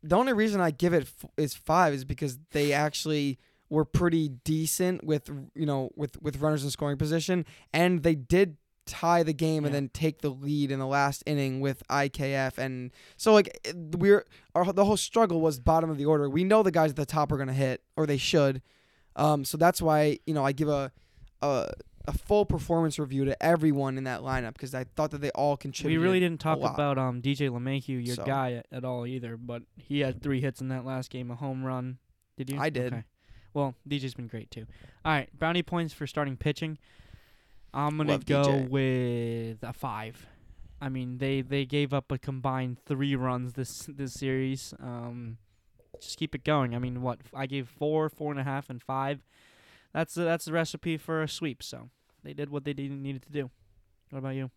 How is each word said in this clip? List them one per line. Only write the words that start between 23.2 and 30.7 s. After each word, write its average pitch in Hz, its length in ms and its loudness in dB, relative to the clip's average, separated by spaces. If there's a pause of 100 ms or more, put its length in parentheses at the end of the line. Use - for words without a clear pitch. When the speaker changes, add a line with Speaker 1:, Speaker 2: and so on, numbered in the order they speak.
Speaker 1:
to 135 180 -2
everyone 147 540 4
in 135 60 -6
that 127 180 -4
lineup, 127 360 -4
'cause 131 180 -10
I 127 80 -4
thought 151 280 -2
that 143 100 -8
they 143 100 -2
all 143 220 0
Speaker 2:
We 139 40 -2
Speaker 1:
contributed 160 460 0
Speaker 2:
really 185 160 4
didn't 170 220 0
Speaker 1:
a - 20 -14
Speaker 2:
talk 156 160 0
Speaker 1:
lot. 135 140 0
Speaker 2:
about, 143 240 0
um, 127 240 -2
D 139 140 0
J 143 120 -2
LeMahieu, 127 580 -4
your 123 120 -2
Speaker 1:
So. - 80 -6
Speaker 2:
guy, 135 280 -2
at, 117 180 -10
at 127 140 -8
all 123 220 -6
either, 120 300 -8
but 120 260 -10 (140)
he 143 240 -2
had 131 200 -2
three 135 200 0
hits 135 200 -4
in 131 60 -6
that 131 180 -6